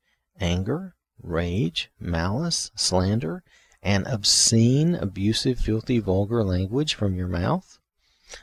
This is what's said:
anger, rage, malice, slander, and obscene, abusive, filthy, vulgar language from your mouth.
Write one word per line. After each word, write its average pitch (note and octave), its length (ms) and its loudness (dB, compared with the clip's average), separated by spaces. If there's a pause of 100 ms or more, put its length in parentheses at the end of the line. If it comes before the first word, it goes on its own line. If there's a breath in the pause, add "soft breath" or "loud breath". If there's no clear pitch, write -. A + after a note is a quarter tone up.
(380)
anger, G2+ 560 -2 (280)
rage, F2 760 -2
malice, G2 760 -2
slander, A2+ 680 0 (400 soft breath)
and G2 240 0
obscene, B2 920 4
abusive, G#2 640 0
filthy, A2 380 0
vulgar G2+ 440 0
language G2 520 0
from G2+ 200 0
your F2+ 140 -4
mouth. F2+ 500 -2 (640 loud breath)